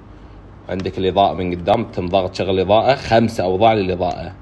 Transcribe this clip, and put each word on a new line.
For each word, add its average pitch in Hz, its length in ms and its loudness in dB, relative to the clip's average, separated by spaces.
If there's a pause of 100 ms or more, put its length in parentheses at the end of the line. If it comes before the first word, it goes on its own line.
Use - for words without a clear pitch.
(680)
عندك 92 280 -6
الإضاءة 92 360 2
من 87 180 -4
قدام، 95 320 0
تم 92 220 -8
ضغط 90 300 -2
شغل 92 140 -4
الإضاءة، 98 460 2
خمسة 113 480 0
أوضاع 92 300 4
للإضاءة، 90 680 -4